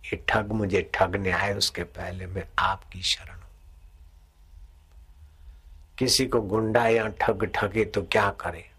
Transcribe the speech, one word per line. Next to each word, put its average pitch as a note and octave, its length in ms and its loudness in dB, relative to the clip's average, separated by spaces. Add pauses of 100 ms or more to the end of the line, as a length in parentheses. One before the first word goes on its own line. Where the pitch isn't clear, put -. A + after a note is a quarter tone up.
"ये - 220 -6
ठग G#2+ 240 0
मुझे G2 420 2
ठगने F#2+ 360 2
आए, G2 240 0
उसके - 280 -2
पहले F#2 440 -8
मैं F#2 180 -6 (140)
आपकी F#2+ 440 -2
शरण - 320 -4
हूं।" - 140 -18 (2500)
किसी C3 280 4
को A#2 140 2
गुंडा A2 480 2
या A2+ 200 4
ठग G#2 360 0
ठगे G#2 400 0
तो G2+ 180 -2
क्या G2+ 280 2
करे? - 480 -10